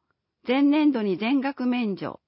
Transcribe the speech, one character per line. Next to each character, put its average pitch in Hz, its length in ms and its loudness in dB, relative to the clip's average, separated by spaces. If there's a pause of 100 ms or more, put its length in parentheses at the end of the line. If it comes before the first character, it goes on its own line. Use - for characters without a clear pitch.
(480)
前 262 160 2
年 294 280 4
度 233 120 -2
に 190 140 -2
全 247 240 0
額 269 260 -4
免 240 280 -2
除、 - 320 -10